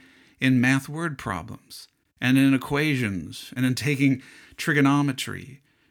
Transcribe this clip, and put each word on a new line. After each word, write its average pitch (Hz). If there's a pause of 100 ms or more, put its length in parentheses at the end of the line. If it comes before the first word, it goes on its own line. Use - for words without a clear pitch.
(400)
in 131
math 135
word 156
problems - (320)
and 127
in 135
equations 123
and 127
in 127
taking 135 (320)
trigonometry 139 (300)